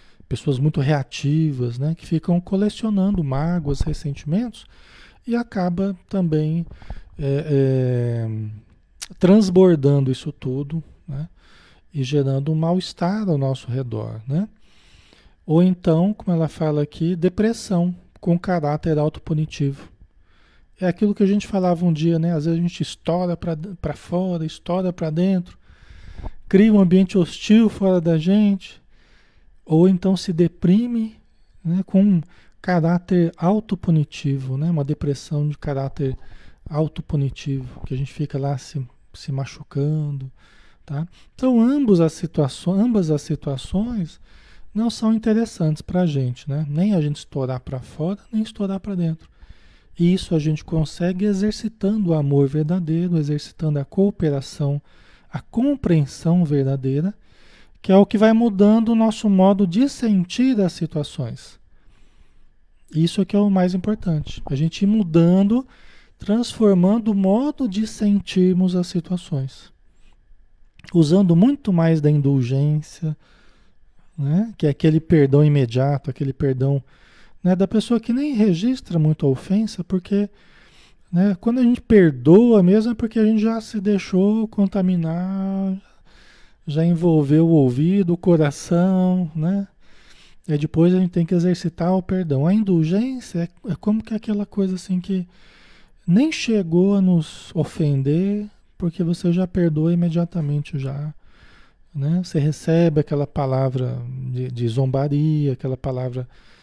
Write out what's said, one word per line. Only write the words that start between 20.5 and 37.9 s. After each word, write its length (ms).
É 60
aquilo 280
que 80
a 40
gente 200
falava 380
um 80
dia, 260
né? 140
Às 120
vezes 140
a 20
gente 200
estoura 560
pra, 180
pra 140
fora, 520
estoura 460
pra 180
dentro, 480
cria 240
um 80
ambiente 360
hostil 520
fora 320
da 160
gente, 640
ou 240
então 300
se 160
deprime, 840
né, 220
com 160
um 200
caráter 760
autopunitivo, 1200
né? 120
Uma 140
depressão 640
de 100
caráter 600
autopunitivo, 1160
que 80